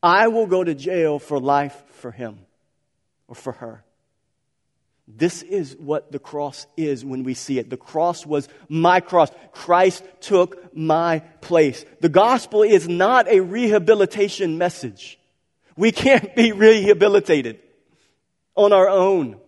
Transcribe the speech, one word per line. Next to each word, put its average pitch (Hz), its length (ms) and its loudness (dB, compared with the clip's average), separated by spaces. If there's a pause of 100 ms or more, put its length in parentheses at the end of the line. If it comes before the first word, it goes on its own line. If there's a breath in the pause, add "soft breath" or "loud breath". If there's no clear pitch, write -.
I 190 260 4
will 226 180 -2
go 185 160 -2
to 170 120 -4
jail 156 440 -4
for 143 220 -8
life 143 360 -2 (180)
for 123 160 -18
him 107 280 -16 (880)
or 120 80 -20
for - 180 -14
her. 113 320 -20 (1200)
This 120 360 -6
is 165 360 -8
what 143 340 -8
the 139 60 -12
cross 143 480 -12 (100)
is 143 280 -6
when 131 200 -10
we 127 100 -6
see 131 240 -8
it. 117 120 -8
The 127 80 -12
cross 170 480 -6
was 147 200 -6 (220 soft breath)
my 175 320 2
cross. 170 300 0 (220 loud breath)
Christ 180 520 0 (160)
took - 560 -4
my 160 440 -2 (200)
place. 156 440 0 (160 soft breath)
The 165 100 0
gospel 214 520 2
is 196 260 4
not 202 380 2
a 190 140 4
rehabilitation 202 1160 -2
message. 143 600 -8 (580)
We 220 160 2
can't 254 440 0
be 226 160 2
rehabilitated 196 1080 2 (960)
on 202 180 4
our 190 160 4
own. 185 600 0